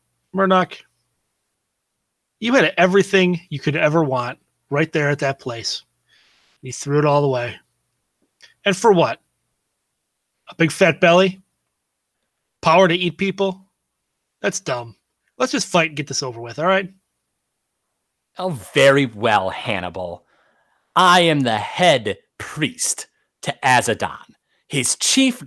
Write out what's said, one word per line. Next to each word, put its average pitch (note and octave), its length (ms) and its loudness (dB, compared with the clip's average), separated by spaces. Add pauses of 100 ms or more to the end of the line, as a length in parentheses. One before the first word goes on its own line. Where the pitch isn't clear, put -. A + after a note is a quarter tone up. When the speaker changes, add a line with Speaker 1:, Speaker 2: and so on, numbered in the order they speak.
(340)
Speaker 1:
Murdoch? F#3 440 2 (1600)
You A#3 140 -2
had F#3 220 2
everything F#3 600 2 (100)
you C#3+ 100 -8
could C#3+ 180 -2
ever D#3+ 260 2
want B2+ 360 -4 (300)
right D#3 220 0
there C#3+ 180 0
at C#3+ 100 -2
that C3+ 200 -4
place. A#2 440 -10 (800)
You B2+ 120 -14
threw C#3+ 260 -2
it D3 60 2
all D3 180 2
away. B2 320 -4 (1080)
And G3 100 0
for A3+ 160 4
what? D#3 300 0 (1300)
A - 40 -20
big E3 160 0
fat F3 280 2
belly? F#3 440 2 (1200)
Power F3 240 6
to E3 80 0
eat F3+ 240 -4
people? G3 500 -4 (720)
That's G3+ 180 -4
dumb. A#2+ 360 -8 (420)
Let's B3+ 140 -2
just B3+ 160 -4
fight E3 240 0
and D3+ 40 -18
get C#3+ 120 -10
this - 160 -8
over A#2 180 -10
with, A#2 160 -14
all D3+ 80 -4
right? F#3+ 260 -2 (1500)
Speaker 2:
Oh, F#3 100 -4 (240)
very C#3 320 6
well, G#2+ 460 0
Hannibal. F2+ 720 -8 (680)
I F3+ 260 6
am D#3 200 2
the A2+ 180 -2
head A#2+ 580 0 (220)
priest - 680 -8 (380)
to - 200 -6
Azadon, A#2 680 0 (340)
his C3 280 -2
chief - 520 0